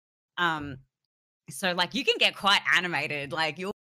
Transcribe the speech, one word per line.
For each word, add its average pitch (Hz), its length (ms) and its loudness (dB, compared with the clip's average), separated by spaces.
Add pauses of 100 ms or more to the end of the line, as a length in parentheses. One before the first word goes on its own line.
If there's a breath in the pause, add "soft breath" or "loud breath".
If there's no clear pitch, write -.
(360)
Um, 151 420 -2 (720)
so, 180 220 -2
like, 175 220 0
you 262 100 -2
can 466 140 2
get 202 180 2
quite 196 240 4 (160)
animated. 147 560 -2
Like, 156 260 -2
you're 185 140 -6 (220)